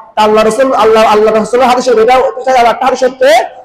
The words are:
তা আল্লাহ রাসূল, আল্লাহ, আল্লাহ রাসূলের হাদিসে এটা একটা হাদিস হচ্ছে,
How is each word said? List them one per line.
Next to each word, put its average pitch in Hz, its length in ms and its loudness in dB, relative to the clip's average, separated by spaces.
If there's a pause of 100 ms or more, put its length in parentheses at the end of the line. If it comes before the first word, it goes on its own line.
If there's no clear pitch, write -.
(160)
তা 214 60 -2
আল্লাহ 214 220 2
রাসূল, 262 280 0
আল্লাহ, 220 320 2
আল্লাহ 214 300 2
রাসূলের 240 320 -2
হাদিসে 254 240 0
এটা 226 240 2 (540)
একটা 220 160 -2
হাদিস 254 180 -2
হচ্ছে, 262 420 0 (200)